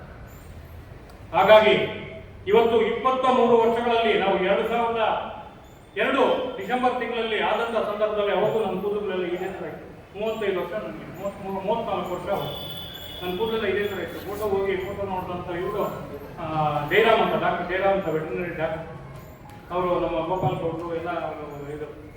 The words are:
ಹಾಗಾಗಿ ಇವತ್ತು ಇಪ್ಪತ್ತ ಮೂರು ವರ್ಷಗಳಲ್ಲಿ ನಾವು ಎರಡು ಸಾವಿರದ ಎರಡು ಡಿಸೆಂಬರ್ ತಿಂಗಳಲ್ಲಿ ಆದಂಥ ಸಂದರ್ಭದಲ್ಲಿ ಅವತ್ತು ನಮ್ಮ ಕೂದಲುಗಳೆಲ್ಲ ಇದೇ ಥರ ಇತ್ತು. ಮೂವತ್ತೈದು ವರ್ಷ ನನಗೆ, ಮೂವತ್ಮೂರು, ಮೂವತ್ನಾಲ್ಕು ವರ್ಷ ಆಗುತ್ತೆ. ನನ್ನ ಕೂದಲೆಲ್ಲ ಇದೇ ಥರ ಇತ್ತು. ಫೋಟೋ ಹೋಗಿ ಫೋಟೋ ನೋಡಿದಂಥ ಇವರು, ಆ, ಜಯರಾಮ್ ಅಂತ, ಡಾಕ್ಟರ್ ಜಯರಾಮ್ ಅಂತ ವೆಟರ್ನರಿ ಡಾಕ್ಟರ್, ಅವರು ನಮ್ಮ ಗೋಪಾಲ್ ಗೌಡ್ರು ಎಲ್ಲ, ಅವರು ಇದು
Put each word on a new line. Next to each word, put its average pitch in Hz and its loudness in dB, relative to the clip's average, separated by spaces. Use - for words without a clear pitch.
ಹಾಗಾಗಿ 214 10
ಇವತ್ತು 226 6
ಇಪ್ಪತ್ತ 254 2
ಮೂರು 233 6
ವರ್ಷಗಳಲ್ಲಿ 226 4
ನಾವು 185 2
ಎರಡು 196 2
ಸಾವಿರದ 233 0
ಎರಡು 262 2
ಡಿಸೆಂಬರ್ 247 0
ತಿಂಗಳಲ್ಲಿ 220 -2
ಆದಂಥ 226 0
ಸಂದರ್ಭದಲ್ಲಿ 208 0
ಅವತ್ತು 208 2
ನಮ್ಮ 185 -2
ಕೂದಲುಗಳೆಲ್ಲ 190 -2
ಇದೇ 175 -4
ಥರ 185 -6
ಇತ್ತು. - -14
ಮೂವತ್ತೈದು 214 -2
ವರ್ಷ 170 -6
ನನಗೆ, 156 -10
ಮೂವತ್ಮೂರು, 190 -6
ಮೂವತ್ನಾಲ್ಕು 196 -2
ವರ್ಷ 170 -8
ಆಗುತ್ತೆ. - -8
ನನ್ನ 185 -4
ಕೂದಲೆಲ್ಲ 220 -2
ಇದೇ 196 0
ಥರ 180 -6
ಇತ್ತು. 165 -8
ಫೋಟೋ 202 -2
ಹೋಗಿ 196 0
ಫೋಟೋ 190 -6
ನೋಡಿದಂಥ 180 -6
ಇವರು, 190 -2
ಆ, 151 -2
ಜಯರಾಮ್ 214 6
ಅಂತ, 165 0
ಡಾಕ್ಟರ್ 175 0
ಜಯರಾಮ್ 190 2
ಅಂತ - 0
ವೆಟರ್ನರಿ 165 -4
ಡಾಕ್ಟರ್, 160 -4
ಅವರು 175 2
ನಮ್ಮ 165 0
ಗೋಪಾಲ್ 180 0
ಗೌಡ್ರು 165 -4
ಎಲ್ಲ, 156 -4
ಅವರು 151 -8
ಇದು 147 -8